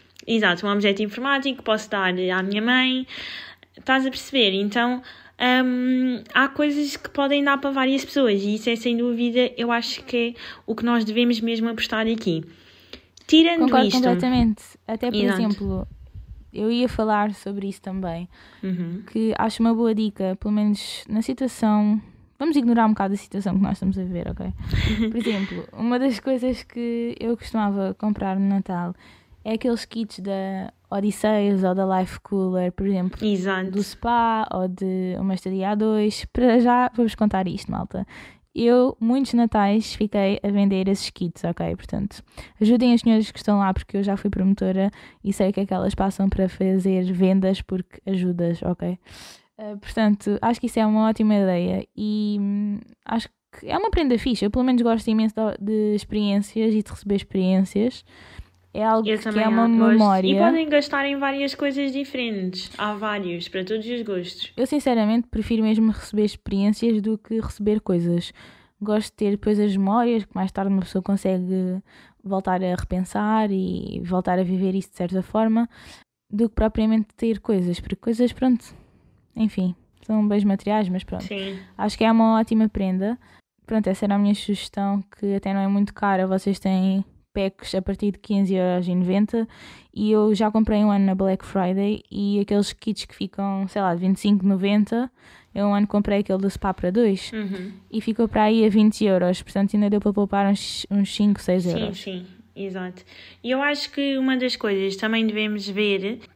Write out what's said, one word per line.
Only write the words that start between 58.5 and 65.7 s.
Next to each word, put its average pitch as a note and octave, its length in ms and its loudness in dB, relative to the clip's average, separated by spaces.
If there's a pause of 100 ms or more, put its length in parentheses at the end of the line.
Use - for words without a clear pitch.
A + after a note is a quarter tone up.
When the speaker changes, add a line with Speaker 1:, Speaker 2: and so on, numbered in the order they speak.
Speaker 2:
É G#3+ 120 -2
algo A3 200 4
Speaker 1:
Eu G#3+ 120 0
Speaker 2:
que G#3+ 80 -6
Speaker 1:
também G#3+ 180 0
Speaker 2:
é A3 60 4
uma A3+ 180 4
Speaker 1:
gosto. A#3 120 4 (120)
Speaker 2:
memória. G3 380 6
Speaker 1:
E G3 80 4
podem D4+ 320 4
gastar D4 360 2
em C#4 120 -2
várias C#4 360 -2
coisas C#4 380 -2
diferentes. A3+ 840 -6
Há G#3 160 -2
vários, G3+ 560 -6
para F#3 160 -6
todos A3 200 -6
os A#3+ 160 -6
gostos. F#3 540 -8
Speaker 2:
Eu, B3+ 100 -2
sinceramente, A#3 640 0
prefiro A3 340 -2
mesmo A3 300 4